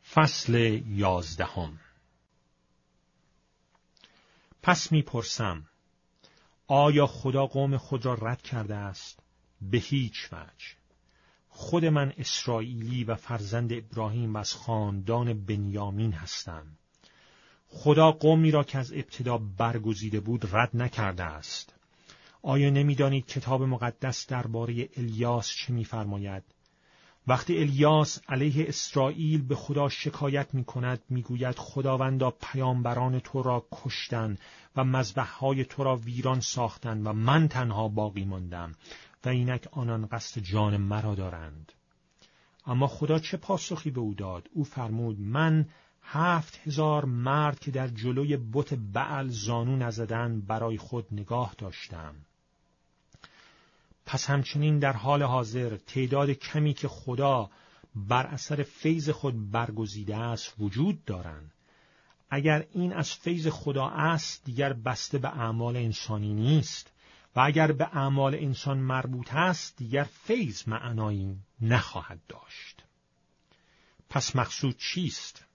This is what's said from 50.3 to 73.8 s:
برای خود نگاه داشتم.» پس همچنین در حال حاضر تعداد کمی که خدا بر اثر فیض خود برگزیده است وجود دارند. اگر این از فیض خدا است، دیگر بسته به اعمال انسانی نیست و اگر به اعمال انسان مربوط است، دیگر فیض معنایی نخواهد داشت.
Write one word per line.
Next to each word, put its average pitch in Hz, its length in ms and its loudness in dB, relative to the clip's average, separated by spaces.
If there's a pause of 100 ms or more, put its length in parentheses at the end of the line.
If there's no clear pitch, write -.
برای 110 300 -2
خود 117 340 -8
نگاه 104 460 -4
داشتم.» 82 580 -12 (1900)
پس - 240 -4
همچنین 147 500 2
در 139 140 4
حال 139 300 2
حاضر 123 540 0
تعداد 135 520 0
کمی 151 440 0
که - 140 -4
خدا 127 640 0 (460)
بر 117 300 2
اثر 143 380 -4
فیض 156 460 0
خود 117 420 -2
برگزیده 107 680 -4
است 117 420 -4
وجود 123 460 0
دارند. 80 460 -8 (800)
اگر 151 420 2
این 180 220 -2
از - 200 -4
فیض 170 340 -2
خدا 139 400 -2
است، 156 580 0
دیگر 135 280 0
بسته 123 440 -4
به 131 100 -2
اعمال 117 500 -2
انسانی 107 560 -2
نیست 123 580 2 (440)
و 123 40 0
اگر 151 320 6
به 143 220 2
اعمال 135 420 2
انسان 139 420 -2
مربوط 131 560 -2
است، 170 440 0
دیگر 131 260 0
فیض 170 640 -2
معنایی 110 680 -2 (260)
نخواهد 113 640 0
داشت. - 560 -20 (1300)